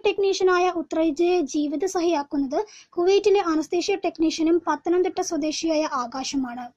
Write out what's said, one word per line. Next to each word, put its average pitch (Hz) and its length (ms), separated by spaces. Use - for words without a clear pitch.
ടെക്നീഷ്യനായ 381 680
ഉത്രയെ 330 580
ജീവിത 294 320
സഹിയാക്കുന്നത് 302 640
കുവൈറ്റിലെ 392 460
അനസ്തേഷ്യ 339 440
ടെക്നീഷ്യനും 330 720
പത്തനംതിട്ട 349 540
സ്വദേശിയായ 311 720
ആകാശുമാണ്. 254 760